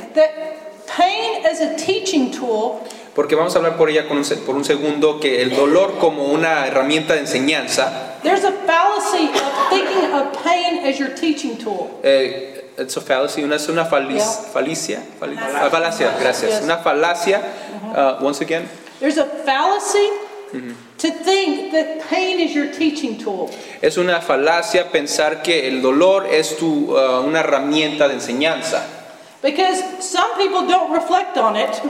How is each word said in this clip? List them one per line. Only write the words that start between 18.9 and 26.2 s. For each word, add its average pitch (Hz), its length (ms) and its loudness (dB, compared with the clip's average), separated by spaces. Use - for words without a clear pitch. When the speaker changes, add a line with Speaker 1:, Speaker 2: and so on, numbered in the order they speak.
Speaker 1:
There's 294 200 0
a 285 60 2
fallacy 392 640 2
Speaker 2:
Ujú. 131 200 -10
Speaker 1:
to 320 120 0
think 349 500 0
that 320 260 0
pain 370 300 0
is 320 160 0
your 285 160 -2
teaching 294 460 -2
tool. 185 320 -6
Speaker 2:
Es 156 160 2
una 175 240 2
falacia 165 720 2
pensar 156 520 0
que 156 240 2
el 131 160 -2
dolor 175 480 4